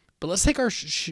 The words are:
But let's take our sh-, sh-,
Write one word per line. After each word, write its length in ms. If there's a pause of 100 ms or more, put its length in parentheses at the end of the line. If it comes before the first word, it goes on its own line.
(180)
But 100
let's 160
take 140
our 120
sh-, 160
sh-, 260